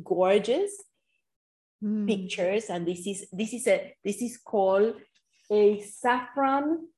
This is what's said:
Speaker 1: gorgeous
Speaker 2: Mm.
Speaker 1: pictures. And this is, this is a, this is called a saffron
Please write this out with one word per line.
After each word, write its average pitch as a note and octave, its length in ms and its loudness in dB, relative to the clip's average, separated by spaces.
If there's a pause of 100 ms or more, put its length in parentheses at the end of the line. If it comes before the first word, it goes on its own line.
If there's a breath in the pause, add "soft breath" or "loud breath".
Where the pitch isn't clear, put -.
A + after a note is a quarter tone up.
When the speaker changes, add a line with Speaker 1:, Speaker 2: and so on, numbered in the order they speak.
Speaker 1:
gorgeous G#3 680 2 (1120)
Speaker 2:
Mm. G#3 240 -2
Speaker 1:
pictures. G3 600 -2
And F3 180 -4
this F3 180 -6
is, G3 280 -8
this G#3+ 200 -4
is A#3 140 -4
a, - 260 0 (100)
this G3+ 180 -4
is A#3+ 160 -8
called G3+ 580 2 (560)
a G#3 300 4
saffron C#4 1040 -2 (100)